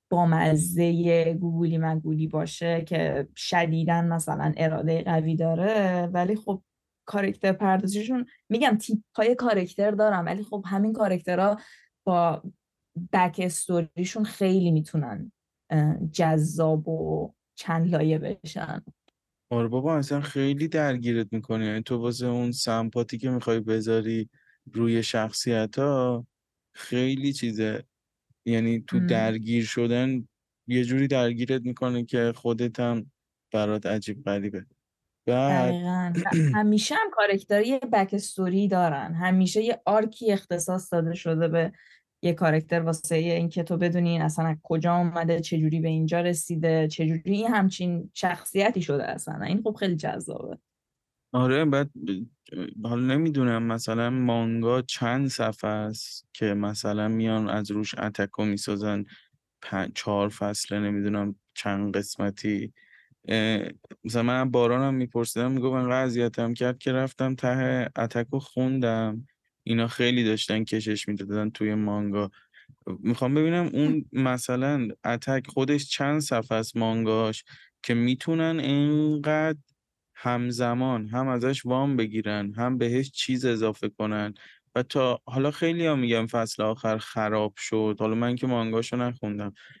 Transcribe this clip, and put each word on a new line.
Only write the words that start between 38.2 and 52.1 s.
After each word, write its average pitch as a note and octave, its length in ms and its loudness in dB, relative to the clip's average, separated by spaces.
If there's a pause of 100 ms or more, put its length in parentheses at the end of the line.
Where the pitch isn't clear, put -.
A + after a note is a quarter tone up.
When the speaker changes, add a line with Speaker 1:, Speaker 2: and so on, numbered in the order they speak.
Speaker 1:
دارن. E3 460 2
همیشه F#3 480 4
یه A#3 240 0
آرکی A3 460 2
اختصاص F#3 600 -2
داده E3+ 220 0
شده E3 340 0
به E3 240 2 (500)
یه E3+ 100 2
کارکتر D#3+ 480 2
واسه E3 360 -2
اینکه E3+ 460 0
تو E3 140 -2
بدونی F3 320 2
این E3+ 140 2
اصلاً D#3 240 0
از D#3+ 160 0
کجا E3 340 2
اومده، E3+ 440 2
چه E3 180 -2
جوری D#3 220 2
به D#3+ 80 0
اینجا D#3+ 320 2
رسیده، D#3+ 680 0
چه D#3+ 180 -2
جوری E3 260 0
این G#3+ 220 0
همچین F3+ 600 0
شخصیتی G3 680 0
شده C#3+ 280 0
اصلاً. - 340 -8
این G#3 180 0
خب G#3+ 180 -4
خیلی F#3 160 0
جذابه. - 600 -8 (760)
Speaker 2:
آره، B2+ 320 4
بعد C#3+ 300 2
ب-، - 920 -8